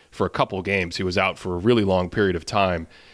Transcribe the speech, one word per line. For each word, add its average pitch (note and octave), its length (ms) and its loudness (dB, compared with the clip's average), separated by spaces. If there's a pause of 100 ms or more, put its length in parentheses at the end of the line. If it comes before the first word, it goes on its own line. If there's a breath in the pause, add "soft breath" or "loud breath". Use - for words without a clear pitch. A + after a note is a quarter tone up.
(100)
for G2 160 -2
a F2+ 40 -2
couple G#2 300 -2
games. F#2 380 -2
He - 40 -2
was F2+ 140 -2
out F#2+ 220 0
for F2+ 160 -6
a F2 40 -2
really A2 260 4
long F#2 260 2
period F#2+ 260 2
of D#2+ 80 -8
time. F#2 420 0 (280 soft breath)